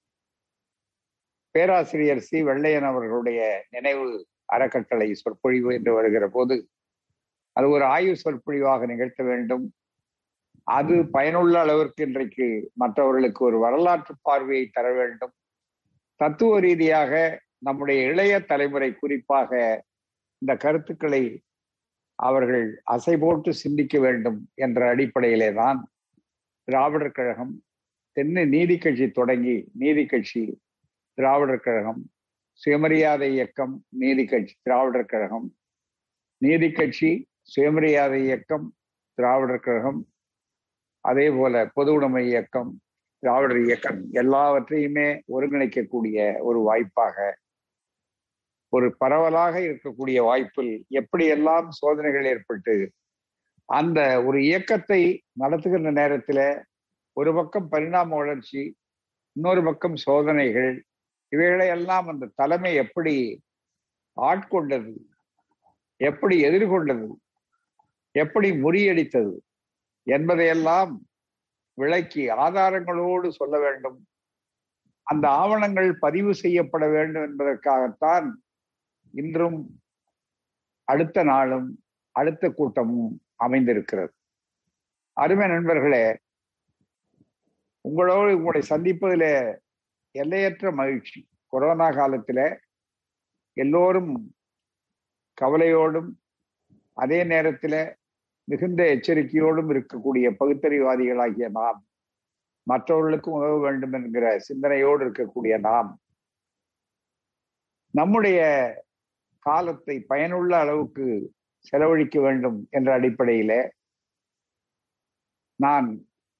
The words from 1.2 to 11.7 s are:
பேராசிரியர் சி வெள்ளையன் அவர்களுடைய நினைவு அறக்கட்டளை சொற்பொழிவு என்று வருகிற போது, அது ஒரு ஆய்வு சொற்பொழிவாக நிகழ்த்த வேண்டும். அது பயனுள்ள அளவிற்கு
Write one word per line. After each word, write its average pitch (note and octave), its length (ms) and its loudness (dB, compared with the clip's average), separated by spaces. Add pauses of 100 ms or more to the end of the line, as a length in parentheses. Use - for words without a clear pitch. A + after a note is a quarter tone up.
பேராசிரியர் D#3+ 680 2
சி D#3 240 -4
வெள்ளையன் D3 400 0
அவர்களுடைய A#2 880 -4
நினைவு B2 580 -6 (180)
அறக்கட்டளை A2+ 680 -2
சொற்பொழிவு B2 600 -2
என்று A#2+ 200 0
வருகிற A2 340 2
போது, B2 420 -2 (800)
அது C#3 180 0
ஒரு C#3+ 140 4
ஆய்வு E3 320 0
சொற்பொழிவாக C3+ 680 -2
நிகழ்த்த A#2+ 380 -6
வேண்டும். B2 500 -4 (920)
அது D3+ 420 2
பயனுள்ள E3+ 500 2
அளவிற்கு D3+ 460 0